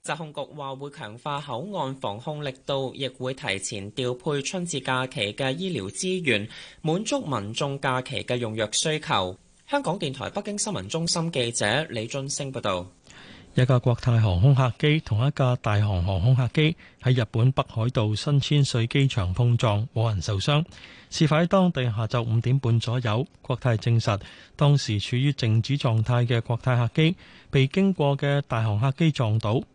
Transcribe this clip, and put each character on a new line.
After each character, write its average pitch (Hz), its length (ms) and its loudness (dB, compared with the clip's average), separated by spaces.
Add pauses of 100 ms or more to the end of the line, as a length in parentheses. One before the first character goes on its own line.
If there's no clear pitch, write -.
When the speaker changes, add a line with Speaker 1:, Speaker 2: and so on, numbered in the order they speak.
Speaker 1:
疾 156 100 -6
控 151 180 -10
局 151 80 -10 (160)
話 135 200 -8
會 143 160 -12
強 120 260 -12
化 143 240 -6
口 139 320 -8
岸 135 220 -4
防 110 240 -6
控 147 260 -8
力 135 80 -6 (100)
度， 135 300 -4
亦 135 140 -6
會 127 260 -6
提 104 240 -4
前 101 360 -8
調 123 200 -2
配 143 300 -4
春 180 200 -6
節 151 200 -6
假 131 240 -2
期 107 260 -4
嘅 135 240 -2
醫 185 180 -6
療 98 140 -4
資 185 320 -4
源， 110 260 0 (360)
滿 165 200 0
足 262 220 -2
民 110 300 -4
眾 139 260 -4
假 131 220 0
期 117 200 -6
嘅 123 140 -4
用 110 180 -4
藥 110 160 -2
需 156 280 -2
求。 98 360 -2 (320)
香 285 140 -2
港 190 160 -2
電 151 160 -6
台 139 160 -8
北 202 140 -6
京 208 160 -8
新 214 120 -4
聞 98 160 -6
中 165 200 -4
心 165 240 -2
記 120 200 0
者 117 380 0
李 113 160 -6
津 135 240 -8
升 135 240 -8
報 120 80 -6
道。 92 240 -2 (680)
Speaker 2:
一 127 120 4
架 123 140 4
國 120 160 2
泰 117 260 2
航 92 180 4
空 135 140 8
客 127 240 4
機 151 220 2
同 117 280 0
一 147 40 0
架 127 240 2
大 104 220 0
韓 104 260 2
航 95 180 0
空 123 140 6
客 123 180 2
機 156 240 2 (240)
喺 127 180 2
日 110 120 0
本 117 220 4
北 139 140 0
海 113 220 -2
道 107 240 0
新 143 260 0
千 143 240 2
歲 117 220 0
機 139 220 2
場 90 260 -2
碰 120 240 2
撞， 107 380 0
冇 113 140 2
人 101 120 -2
受 104 160 -2
傷。 151 260 2 (460)
事 - 160 2
發 151 160 4
喺 175 60 2
當 185 240 4
地 131 140 -2
下 113 200 -2
晝 120 160 -2
五 117 180 0
點 127 200 2
半 117 200 2
左 117 200 -2
右， 117 260 0 (160)
國 127 140 -4
泰 117 200 0
證 117 240 2
實 104 220 0 (340)
當 143 220 6
時 104 220 0
處 - 160 -4
於 139 160 2
靜 113 280 2
止 131 160 0
狀 113 280 2
態 120 240 2
嘅 120 120 2
國 117 220 -2
泰 127 140 2
客 120 180 0
機 160 220 4 (340)
被 135 160 4
經 196 280 2
過 143 220 2
嘅 143 320 0
大 113 160 0
韓 107 160 0
客 131 120 2
機 160 200 2
撞 110 280 0
倒。 110 200 0 (160)